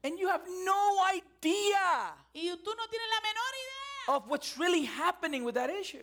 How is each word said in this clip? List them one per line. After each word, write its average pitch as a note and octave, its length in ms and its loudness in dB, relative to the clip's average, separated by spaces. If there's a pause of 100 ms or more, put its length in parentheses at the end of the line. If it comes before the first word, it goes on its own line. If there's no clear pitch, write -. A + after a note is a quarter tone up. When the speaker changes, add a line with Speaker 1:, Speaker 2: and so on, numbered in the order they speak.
Speaker 1:
And E4 140 -4
you F#4 100 0
have F4 180 0
no F#4+ 640 4
idea F4+ 1000 2 (180)
Speaker 2:
Y E4 160 -4 (140)
tú G4+ 140 -6
no A4+ 120 -6
tienes A4+ 220 -4
la A4 100 2
menor A4 340 -2
idea C5 640 -4
Speaker 1:
of G#3 120 -4
what's - 280 -4
really E4+ 280 2
happening D4 600 -2
with A#3+ 100 -2
that B3+ 160 0
issue. F#4 320 -6